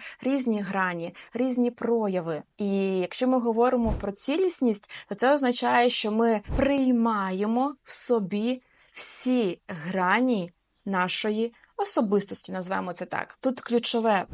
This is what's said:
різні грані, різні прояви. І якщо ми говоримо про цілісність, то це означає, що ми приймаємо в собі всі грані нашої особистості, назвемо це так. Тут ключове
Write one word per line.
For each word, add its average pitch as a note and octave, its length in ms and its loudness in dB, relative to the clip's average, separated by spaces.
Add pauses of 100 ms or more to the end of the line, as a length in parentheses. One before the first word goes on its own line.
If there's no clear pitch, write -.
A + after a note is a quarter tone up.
(200)
різні B3 400 0
грані, F3+ 540 -4 (200)
різні A#3+ 360 0
прояви. G3+ 720 -2 (160)
І G3 400 0
якщо F3+ 300 -2
ми C4 100 4
говоримо A#3 600 2
про G3+ 120 -4
цілісність, D4 800 0 (180)
то G3+ 60 -8
це B3 200 4
означає, B3 560 2
що A3 220 -2
ми A3+ 280 2 (160)
приймаємо A#3 1300 2
в - 100 -14
собі A3+ 680 0 (300)
всі B3 760 0
грані F#3 840 0 (320)
нашої G#3+ 680 -2 (220)
особистості, G3+ 760 0
назвемо F#3 400 -4
це F3 120 -8
так. - 360 -8
Тут C4 200 0
ключове A3+ 720 2